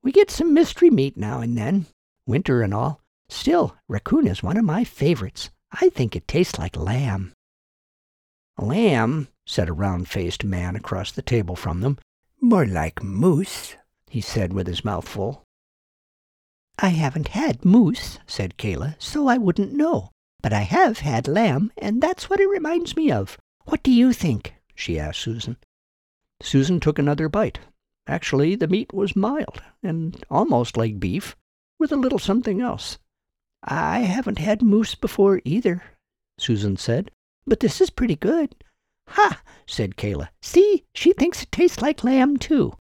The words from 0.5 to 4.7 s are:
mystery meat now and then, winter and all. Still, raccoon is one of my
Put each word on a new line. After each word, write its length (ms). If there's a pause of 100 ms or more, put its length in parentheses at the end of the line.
mystery 360
meat 260
now 240
and 180
then, 280 (400)
winter 360
and 120
all. 260 (300)
Still, 480 (100)
raccoon 400
is 160
one 140
of 80
my 180